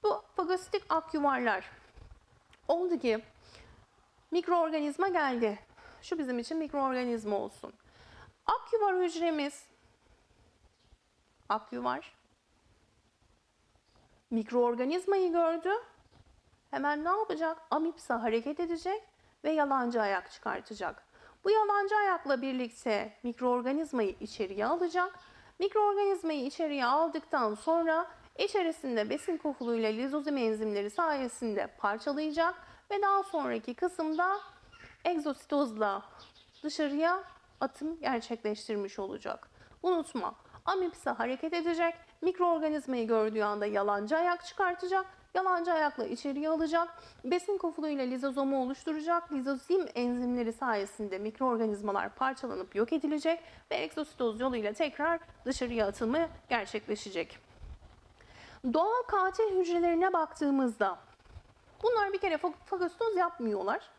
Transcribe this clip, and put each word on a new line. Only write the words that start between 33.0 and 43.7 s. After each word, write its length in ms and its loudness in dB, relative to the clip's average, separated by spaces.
daha 220 4
sonraki 500 -2
kısımda 680 0
egzositozla 960 0
dışarıya 600 0
atım 380 -4
gerçekleştirmiş 1000 -4
olacak. 500 -8
Unutma, 520 -2
amipsa 540 -2
hareket 340 -2
edecek, 420 0
mikroorganizmayı 840 0
gördüğü 340 2
anda 240 0
yalancı 520 2